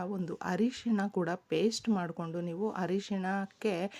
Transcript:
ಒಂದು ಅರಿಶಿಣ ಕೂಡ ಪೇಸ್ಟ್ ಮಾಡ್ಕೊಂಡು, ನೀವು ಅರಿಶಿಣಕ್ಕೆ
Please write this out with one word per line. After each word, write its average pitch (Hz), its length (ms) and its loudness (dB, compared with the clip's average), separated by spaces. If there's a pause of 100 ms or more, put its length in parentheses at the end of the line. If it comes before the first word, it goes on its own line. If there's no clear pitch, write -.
ಒಂದು 185 320 -4
ಅರಿಶಿಣ 214 720 2
ಕೂಡ 180 280 2
ಪೇಸ್ಟ್ 190 540 0
ಮಾಡ್ಕೊಂಡು, 175 520 0
ನೀವು 175 300 -2
ಅರಿಶಿಣಕ್ಕೆ 190 1300 -2